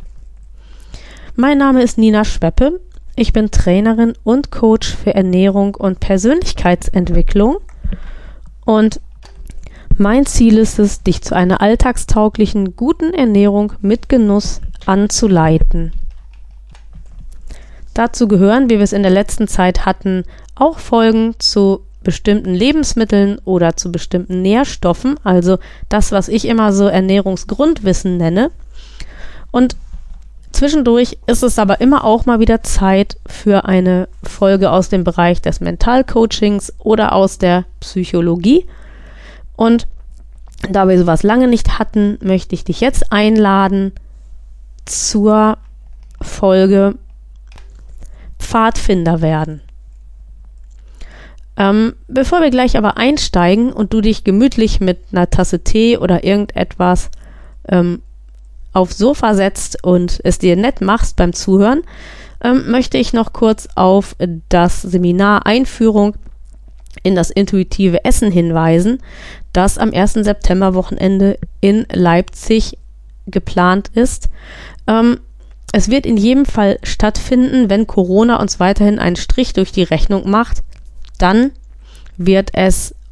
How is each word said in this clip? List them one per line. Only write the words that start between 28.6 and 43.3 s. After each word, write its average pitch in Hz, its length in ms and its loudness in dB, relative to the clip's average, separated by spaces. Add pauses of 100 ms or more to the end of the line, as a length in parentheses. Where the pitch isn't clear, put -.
Und 247 260 0 (840)
zwischendurch 247 720 2
ist 233 160 0
es 240 160 0
aber 196 220 2
immer 277 220 2
auch 220 220 2
mal 233 140 2
wieder 226 240 2
Zeit 190 540 0 (100)
für - 380 0
eine 185 420 2 (160)
Folge 196 480 0
aus 185 180 0
dem 185 140 0
Bereich 175 360 0
des 165 200 -2
Mentalcoachings 220 1200 0
oder 220 340 0
aus 190 240 0
der 180 280 0 (140)
Psychologie. 175 840 0 (920)
Und 226 320 0 (800)
da 196 200 2
wir 185 100 4
sowas 175 240 2
lange 233 260 2
nicht - 300 2
hatten, 208 460 -2
möchte 190 320 -2
ich - 80 -8
dich - 180 -6
jetzt - 300 2
einladen 196 800 2 (920)